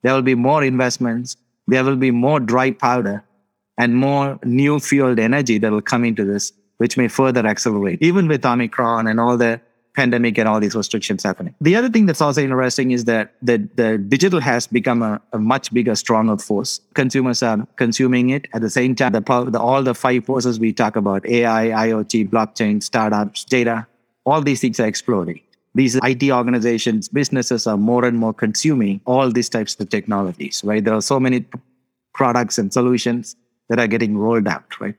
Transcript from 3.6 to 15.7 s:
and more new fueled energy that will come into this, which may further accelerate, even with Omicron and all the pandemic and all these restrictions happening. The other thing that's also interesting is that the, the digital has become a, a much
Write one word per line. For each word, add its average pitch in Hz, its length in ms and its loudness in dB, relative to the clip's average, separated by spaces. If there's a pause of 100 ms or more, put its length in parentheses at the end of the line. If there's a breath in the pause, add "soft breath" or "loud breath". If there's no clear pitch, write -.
and 120 180 2
more 139 480 0
new 139 340 2
fueled 131 400 2
energy 120 400 2
that 107 140 0
will 107 100 0
come 120 220 0
into 110 200 -2
this, 101 280 -4 (240)
which 117 200 -2
may 123 120 2
further 127 360 0
accelerate, 104 560 0
even 175 280 2
with 143 180 0
Omicron 117 600 0
and 110 100 0
all 120 180 2
the 117 240 2 (340)
pandemic 120 440 0
and 110 80 2
all 107 140 2
these 104 160 -2
restrictions 104 460 -4
happening. 92 380 -4
The 156 140 4
other 240 140 2
thing 226 160 4
that's 170 160 0
also 147 220 2
interesting 127 480 0
is 120 160 0
that 113 360 -2
the, 113 320 2
the 110 240 0
digital 139 420 2
has 123 260 0
become 117 360 0
a, 107 180 -4 (120)
a 113 60 -4
much 120 340 -2